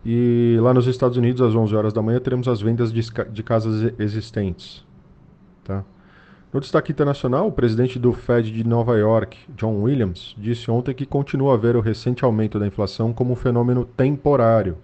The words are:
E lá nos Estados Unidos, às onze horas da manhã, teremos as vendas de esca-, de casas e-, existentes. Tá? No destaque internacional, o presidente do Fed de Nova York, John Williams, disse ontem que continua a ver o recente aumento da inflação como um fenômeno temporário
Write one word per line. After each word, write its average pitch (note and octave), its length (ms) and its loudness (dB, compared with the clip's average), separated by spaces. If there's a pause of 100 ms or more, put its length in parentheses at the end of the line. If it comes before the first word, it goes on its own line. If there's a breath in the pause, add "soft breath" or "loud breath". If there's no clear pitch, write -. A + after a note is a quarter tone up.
E A#2+ 560 2
lá B2 140 4
nos B2 140 4
Estados B2+ 280 0
Unidos, B2 240 0
às A2+ 140 4
onze A2 220 2
horas G#2+ 160 0
da A2 100 -2
manhã, A2+ 160 0
teremos B2+ 300 -2
as A#2 120 0
vendas A2+ 320 0
de A#2 60 -2
esca-, A2+ 260 -6
de A2 200 -10
casas A2 380 0
e-, A2+ 200 -2
existentes. G#2 800 -6 (800)
Tá? G2 220 -6 (680 loud breath)
No C#3 80 -2
destaque D3+ 320 -2
internacional, C#3+ 560 0
o E3+ 40 -2
presidente A#2+ 460 0
do A#2+ 140 4
Fed A#2 400 0
de A2+ 100 -4
Nova A#2 340 2
York, A2 400 2 (200)
John A2 260 -2
Williams, A2 560 -2
disse A2+ 320 -4
ontem A#2 240 0
que C#3 100 -6
continua C#3 500 0
a - 20 4
ver A#2 180 2
o A#2+ 60 4
recente A#2 440 -2
aumento G#2+ 360 0
da G2+ 80 -2
inflação A2 440 -4
como B2 200 -2
um - 20 0
fenômeno B2 500 0
temporário A#2+ 1000 2